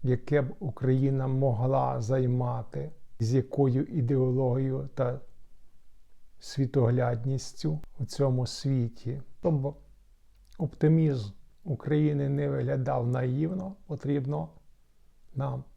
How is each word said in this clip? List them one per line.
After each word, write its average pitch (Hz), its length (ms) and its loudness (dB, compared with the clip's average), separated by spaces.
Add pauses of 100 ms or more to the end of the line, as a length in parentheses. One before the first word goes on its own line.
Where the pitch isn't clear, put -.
яке 131 400 2
б 127 160 -4
Україна 131 680 2
могла 131 720 2
займати, 123 920 0 (280)
з 113 140 2
якою 131 500 2
ідеологією 131 1080 0
та 127 260 -2 (1160)
світоглядністю 127 1400 0 (180)
у 131 60 -2
цьому 127 420 2
світі. 127 760 -2 (180)
Щоб 147 360 0 (800)
оптимізм 156 720 4 (340)
України 147 640 2
не 143 200 0
виглядав 131 580 0
наївно, 151 720 -2 (100)
потрібно 143 600 -2 (880)
нам 127 300 -4 (120)